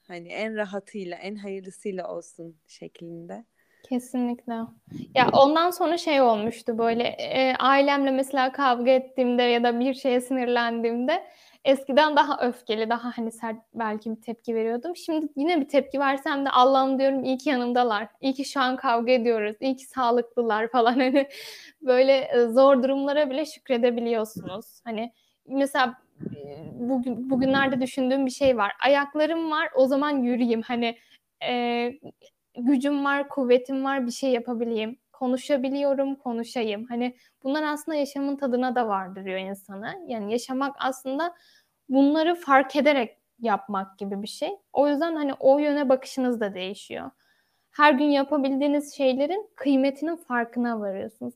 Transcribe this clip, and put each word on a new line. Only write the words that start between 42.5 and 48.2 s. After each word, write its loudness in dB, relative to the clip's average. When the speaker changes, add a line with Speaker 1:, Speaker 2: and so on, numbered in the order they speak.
Speaker 2:
ederek 2
yapmak -4
gibi -8
bir -10
şey. -8
O 4
yüzden 0
hani -4
o 4
yöne 0
bakışınız 0
da -4
değişiyor. -10
Her 6
gün 2
yapabildiğiniz 0